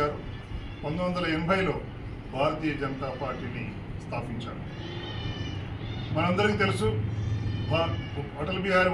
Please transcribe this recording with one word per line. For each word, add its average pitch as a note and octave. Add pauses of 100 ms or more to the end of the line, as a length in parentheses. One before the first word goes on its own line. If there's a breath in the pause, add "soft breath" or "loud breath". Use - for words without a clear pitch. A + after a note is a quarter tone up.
గారు D3 (640)
పంతొమ్మిది E3
వందల F3 (100)
ఎనభైలో E3 (560)
భారతీయ D3+
జనతా C#3 (120)
పార్టీని - (400)
స్థాపించారు. - (1500)
మనందరికీ F#3+
తెలుసు, G3 (840)
భా-, E3 (460)
అటల్ F#3
బిహారీ F#3